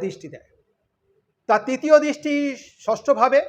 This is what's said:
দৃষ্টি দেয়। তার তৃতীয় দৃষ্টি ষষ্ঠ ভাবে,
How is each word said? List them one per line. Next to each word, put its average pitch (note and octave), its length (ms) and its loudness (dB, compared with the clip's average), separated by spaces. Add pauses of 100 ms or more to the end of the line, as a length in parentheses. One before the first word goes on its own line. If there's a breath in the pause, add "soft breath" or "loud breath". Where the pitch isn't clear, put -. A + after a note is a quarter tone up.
দৃষ্টি E3 240 -10
দেয়। - 200 -20 (1000)
তার G#3+ 180 2
তৃতীয় C#4 380 2
দৃষ্টি D4 280 -4 (540)
ষষ্ঠ A3 240 -4
ভাবে, B3+ 380 2